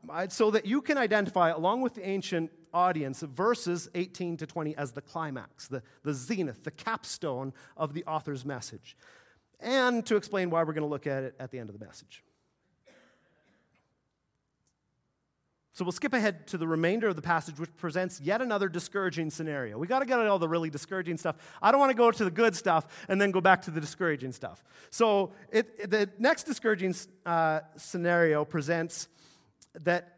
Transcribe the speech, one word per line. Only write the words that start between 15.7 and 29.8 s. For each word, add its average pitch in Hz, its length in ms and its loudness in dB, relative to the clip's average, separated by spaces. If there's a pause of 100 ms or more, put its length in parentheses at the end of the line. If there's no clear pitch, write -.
So 180 120 -6
we'll 180 60 -4
skip 269 220 -4
ahead 196 340 0
to 190 100 -6
the 160 100 -2
remainder 170 400 2
of 185 80 0
the 156 60 -10
passage, 160 380 -2
which 160 180 -10
presents 180 420 -4
yet 190 220 0
another 208 260 0
discouraging 170 600 -4
scenario. 143 480 -6
We 160 100 -6
gotta 262 180 2
get 247 140 2
out 220 60 2
all 202 140 4
the 165 100 0
really 165 200 0
discouraging 165 480 -6
stuff. 160 180 -4 (260)
I 208 100 6
don't 277 80 8
wanna 269 140 6
go 233 160 6
to 226 140 2
the 185 80 0
good 208 240 2
stuff 165 320 2 (200)
and 190 140 2
then 202 100 4
go 185 100 2
back 180 220 6
to 175 80 -8
the 156 80 -4
discouraging 147 520 -2
stuff. 90 320 -12 (260)
So 202 440 4 (180)
it, 220 260 2
it, 202 140 -6
the 208 260 2
next 269 260 2
discouraging, 196 520 0 (300)
uh, 160 340 2 (180)
scenario 170 640 2
presents 165 640 -2 (760)